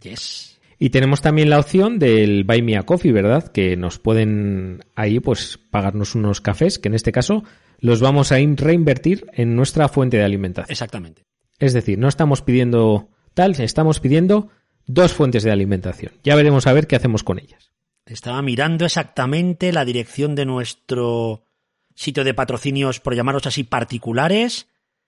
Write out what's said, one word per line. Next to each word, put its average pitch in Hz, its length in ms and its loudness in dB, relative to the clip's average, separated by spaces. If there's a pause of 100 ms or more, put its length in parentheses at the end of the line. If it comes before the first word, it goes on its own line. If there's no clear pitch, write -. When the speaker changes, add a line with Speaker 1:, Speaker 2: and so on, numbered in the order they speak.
Speaker 1:
Yes. - 600 -16 (180)
Speaker 2:
Y 131 120 0
tenemos 135 300 2
también 151 280 4
la 147 100 4
opción 196 400 2
del 107 460 4
Buy 113 160 2
Me 113 160 0
a 92 60 -4
Coffee, 175 280 2
¿verdad? 110 400 2
Que 92 240 0
nos 90 240 -6
pueden 104 840 -2 (100)
ahí, 107 240 0
pues, - 400 -4 (100)
pagarnos 98 460 -4
unos 104 240 -2
cafés, 151 400 -2
que - 80 -6
en 101 60 -2
este 110 180 -2
caso 202 320 -2 (360)
los 117 200 2
vamos 135 320 2
a 131 80 4
in-, 143 160 2
reinvertir 156 800 0
en 117 200 0
nuestra 139 360 0
fuente 127 260 0
de 104 80 2
alimentación. 98 480 -4
Speaker 1:
Exactamente. 92 540 -12 (340)
Speaker 2:
Es 135 140 2
decir, 107 260 0
no 127 80 2
estamos 143 340 0
pidiendo 120 680 2 (240)
tal, 180 260 2
estamos 156 400 0
pidiendo 185 480 2 (380)
dos 165 260 2
fuentes 127 320 0
de 110 80 2
alimentación. 98 640 -4 (100)
Ya 143 120 2
veremos 147 320 4
a 131 60 6
ver 151 140 2
qué - 80 0
hacemos 113 300 -2
con 90 120 -4
ellas. - 360 -20 (320)
Speaker 1:
Estaba 123 360 -10
mirando 147 440 0
exactamente 170 880 -2
la 156 100 0
dirección 123 520 -4
de 139 100 -2
nuestro 120 1000 -6 (500)
sitio 139 300 -6
de 131 100 0
patrocinios, 135 680 -4
por 127 160 -6
llamarlos 131 300 -2
así, 135 180 -6
particulares, 131 1040 -4 (400)